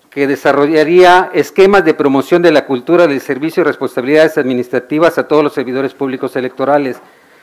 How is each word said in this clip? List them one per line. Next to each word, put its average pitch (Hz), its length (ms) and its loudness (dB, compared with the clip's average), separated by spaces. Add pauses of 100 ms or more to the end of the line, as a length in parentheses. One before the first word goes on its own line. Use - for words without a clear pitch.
que 139 160 -4
desarrollaría 156 1080 2
esquemas 190 520 2
de 160 80 2
promoción 139 480 0
de 170 100 4
la 143 140 0
cultura 151 400 0
del 139 160 -2
servicio 147 400 -6
y 156 40 -2
responsabilidades 143 760 -2
administrativas 131 800 -2
a - 80 -6
todos 147 160 2
los 147 100 -4
servidores 131 400 -6
públicos 135 420 -8
electorales. 131 640 -4 (460)